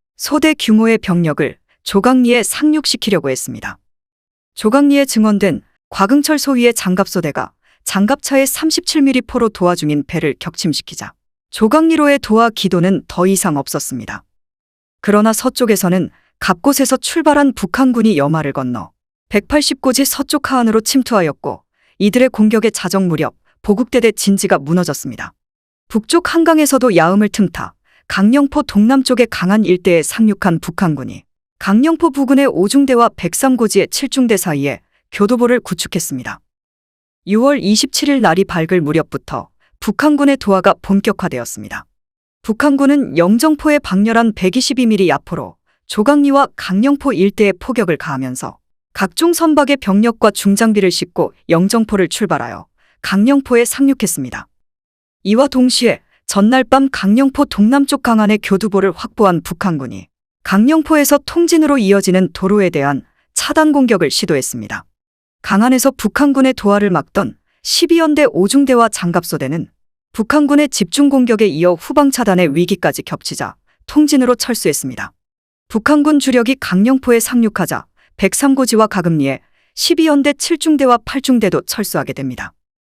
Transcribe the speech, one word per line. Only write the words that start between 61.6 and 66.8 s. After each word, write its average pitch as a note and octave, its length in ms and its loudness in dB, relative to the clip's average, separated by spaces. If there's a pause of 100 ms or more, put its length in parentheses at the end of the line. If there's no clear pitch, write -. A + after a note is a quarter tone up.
이어지는 F#3+ 540 2
도로에 F#3+ 380 0
대한 C#3+ 340 -2 (300)
차단 D#4 380 0
공격을 A3 380 2
시도했습니다. C3 720 -4 (580)
강안에서 B3+ 500 0
북한군의 C4+ 600 0
도하를 G3+ 380 0